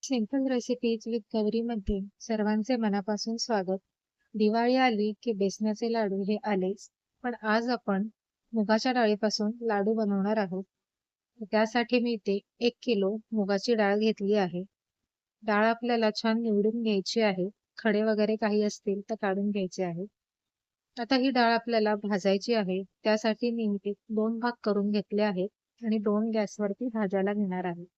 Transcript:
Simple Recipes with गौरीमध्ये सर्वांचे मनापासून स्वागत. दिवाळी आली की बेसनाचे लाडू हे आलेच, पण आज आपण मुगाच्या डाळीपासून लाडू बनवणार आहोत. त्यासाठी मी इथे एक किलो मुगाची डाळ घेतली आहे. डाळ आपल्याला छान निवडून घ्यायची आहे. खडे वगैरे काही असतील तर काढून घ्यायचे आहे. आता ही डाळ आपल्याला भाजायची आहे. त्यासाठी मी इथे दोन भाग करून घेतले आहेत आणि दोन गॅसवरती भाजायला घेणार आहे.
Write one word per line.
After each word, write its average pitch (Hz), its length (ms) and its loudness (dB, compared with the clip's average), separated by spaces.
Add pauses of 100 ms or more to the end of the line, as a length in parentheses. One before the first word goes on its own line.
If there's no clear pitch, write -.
Simple 262 400 0
Recipes 240 580 -2
with 226 160 -4 (100)
गौरीमध्ये 220 680 0 (220)
सर्वांचे 214 560 0
मनापासून 208 600 -2
स्वागत. 190 420 -2 (560)
दिवाळी 226 420 2
आली 220 340 2 (120)
की 240 100 -2
बेसनाचे 214 600 -2
लाडू 202 300 0
हे 208 140 0 (140)
आलेच, 190 380 -2 (360)
पण 247 100 -2 (100)
आज 226 260 2
आपण 208 360 0 (460)
मुगाच्या 220 400 2
डाळीपासून 214 580 0 (160)
लाडू 208 280 2
बनवणार 202 420 0
आहोत. 190 280 -4 (840)
त्यासाठी 233 500 0
मी 240 120 -2
इथे 202 260 -2 (220)
एक 240 220 0
किलो 202 320 0 (180)
मुगाची 202 420 0
डाळ 208 240 2
घेतली 208 360 0
आहे. 180 280 0 (800)
डाळ 214 240 2
आपल्याला 226 440 2 (120)
छान 226 200 0
निवडून 220 400 2
घ्यायची 214 400 0
आहे. 185 260 2 (300)
खडे 214 240 2
वगैरे 214 340 2
काही 208 260 2
असतील 202 380 -2 (100)
तर 226 120 -2
काढून 202 280 0
घ्यायचे 190 340 -2
आहे. 175 220 -6 (880)
आता 240 200 0
ही 262 140 2
डाळ 233 240 4
आपल्याला 220 400 2 (100)
भाजायची 202 500 2
आहे. 190 280 0 (220)
त्यासाठी 214 460 2
मी 226 240 0
इथे 202 180 -4 (220)
दोन 220 240 0
भाग 240 260 -2
करून 202 260 2
घेतले 208 320 0
आहेत 202 640 -4
आणि 220 140 0
दोन 214 360 0
गॅसवरती 208 600 -2
भाजायला 196 380 0
घेणार 185 320 -2
आहे. 175 200 -6 (140)